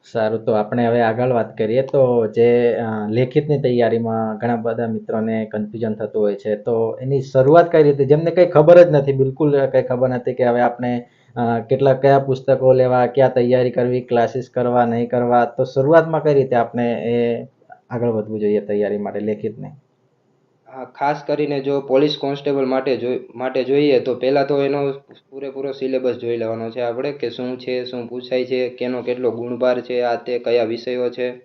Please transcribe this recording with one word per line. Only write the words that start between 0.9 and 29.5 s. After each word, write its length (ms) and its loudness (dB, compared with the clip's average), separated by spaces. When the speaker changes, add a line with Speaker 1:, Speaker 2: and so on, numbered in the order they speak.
Speaker 1:
આગળ 300 0
વાત 260 -2
કરીએ. 240 0
તો 440 2
જે, 500 2
અ, 340 -4
લેખિતની 500 0
તૈયારીમાં 800 0
ઘણા 180 -2
બધા 300 -4
મિત્રોને 680 -4
કન્ફ્યુઝન 420 -6
થતું 280 -4
હોય 120 0
છે, 220 -4
તો 440 -2
એની 220 -2
શરૂઆત 500 4
કઈ 100 6
રીતે, 220 4
જેમને 260 4
કંઈ 160 4
ખબર 360 8
જ 80 8
નથી, 220 2
બિલકુલ 540 0
કંઈ 160 2
ખબર 260 0
નથી 260 -4
કે 100 0
હવે 160 2
આપણે 460 -2
અ, 240 0
કેટલા, 340 2
કયા 240 4
પુસ્તકો 540 2
લેવા, 340 4
ક્યાં 260 2
તૈયારી 380 2
કરવી, 300 0
ક્લાસીસ 500 -2
કરવા, 340 2
નહીં 240 -2
કરવા, 360 2
તો 200 -4
શરૂઆતમાં 580 2
કઈ 120 2
રીતે 220 2
આપણે 480 -2
એ 420 -2
આગળ 180 -2
વધવું 320 -4
જોઈએ 200 2
તૈયારી 380 -2
માટે 220 -6
લેખિતની? 480 -6
Speaker 2:
હા, 100 -14
ખાસ 420 -4
કરીને 340 -2
જો 200 -2
પોલીસ 360 2
કોન્સ્ટેબલ 480 -2
માટે 320 0
જોઈ-, 240 -4
માટે 300 -4
જોઈએ 360 4
તો 140 -4
પહેલા 300 0
તો 180 0
એનો 300 -2
પૂરેપૂરો 420 -10
સિલેબસ 420 -2
જોઈ 220 -6
લેવાનો 340 -6
છે 100 -10
આપણે 320 -4
કે 180 -6
શું 280 -8
છે, 260 -6
શું 240 -10
પૂછાય 360 -6
છે, 240 -2
કેનો 340 -6
કેટલો 280 -2
ગુણભાર 500 -2